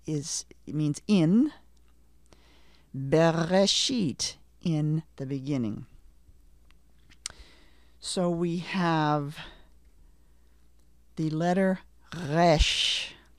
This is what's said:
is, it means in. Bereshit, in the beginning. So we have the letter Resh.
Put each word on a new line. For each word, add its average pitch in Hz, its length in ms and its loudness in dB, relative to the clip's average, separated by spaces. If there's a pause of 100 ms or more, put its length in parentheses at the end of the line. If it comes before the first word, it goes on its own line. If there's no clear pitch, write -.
is, 151 400 -6 (200)
it 110 100 -12
means 147 320 -2
in. 208 440 4 (1400)
Bereshit, 165 1400 2 (260)
in 156 420 0 (120)
the 139 100 -10
beginning. 131 600 -4 (2250)
So - 300 -4
we 170 280 -2
have 160 800 -2 (1800)
the 156 140 -2
letter 180 500 0 (500)
Resh. - 880 2 (240)